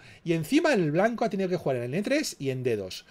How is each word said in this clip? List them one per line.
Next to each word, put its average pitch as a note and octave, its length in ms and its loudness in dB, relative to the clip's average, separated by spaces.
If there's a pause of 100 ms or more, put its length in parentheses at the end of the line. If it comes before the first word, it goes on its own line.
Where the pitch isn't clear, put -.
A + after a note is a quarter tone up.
(240)
y E3 80 0
encima C#4+ 400 2
el F3 180 2
blanco G#3+ 340 2
ha G3+ 60 0
tenido F#3+ 180 -2
que F3+ 80 0
jugar C#3+ 200 0
en A#2+ 80 -4 (100)
N G3+ 80 0
tres C#4 380 -2
y C3+ 100 -2
en C3 140 -4
D A#2+ 100 2
dos. F#2+ 360 -8